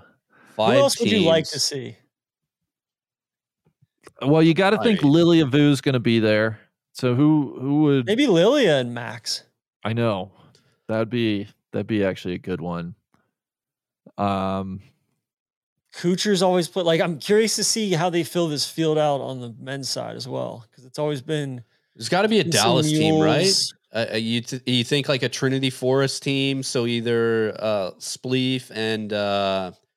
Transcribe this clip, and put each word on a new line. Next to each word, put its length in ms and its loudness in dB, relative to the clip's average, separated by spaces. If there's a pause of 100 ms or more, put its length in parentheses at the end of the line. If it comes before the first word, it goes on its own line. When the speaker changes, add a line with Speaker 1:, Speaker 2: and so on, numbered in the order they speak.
(540)
Speaker 1:
Five 200 2
Speaker 2:
Who 40 6
else 220 2
would 100 0
you 120 2
like 240 2
Speaker 1:
teams. 40 -12
Speaker 2:
to 80 -8
see? 380 -6 (2250)
Speaker 3:
Well, 200 4
you 120 6
gotta 260 2
Speaker 1:
I 20 -4
Speaker 3:
think 200 2
Speaker 1:
mean 100 6
Speaker 3:
Lilia 340 6
Vu's 340 4
gonna 200 0
be 200 2
there. 400 0 (320)
So 220 -2
who, 460 2
who 220 0
would 240 2
Speaker 2:
Maybe 200 2
Lilia 500 4
and 160 -2
Max. 520 -10 (400)
Speaker 3:
I 80 -4
know. 400 -2 (560)
That'd 220 -2
be, 360 -2 (260)
that'd 140 -6
be 180 0
actually 300 -4
a 40 -6
good 220 -8
one. 340 -8 (1200)
Um, 640 -4 (1120)
Speaker 2:
Kuchar's 480 0
always 260 2
put, 180 -4
like, 140 2
I'm 180 -4
curious 380 0
to 80 -4
see 280 -2
how 180 0
they 140 -2
fill 240 -2
this 200 -4
field 300 0
out 220 0
on 200 -8
the 200 -12
men's 280 -10
side 280 -8
as 100 -12
well, 380 -8 (100)
'cause 100 -20
it's 140 -20
always 240 -4
been 400 -6 (320)
Speaker 1:
There's 140 -10
gotta 200 2
be 120 4
a 40 4
Speaker 2:
Jason 180 0
Speaker 1:
Dallas 280 4
team, 300 4
right? 220 4
Speaker 2:
Mules. 320 0 (180)
Speaker 1:
Uh, 200 -2
uh, 40 0
you 240 0
th-, 260 -8
you 180 2
think, 240 -2
like, 140 0
a 60 0
Trinity 420 -2
Forest 520 0
team, 400 -2
so 240 -4
either, 720 -2
uh, 340 -2
Spleef 840 -4
and, 380 -4
uh, 600 -2 (240)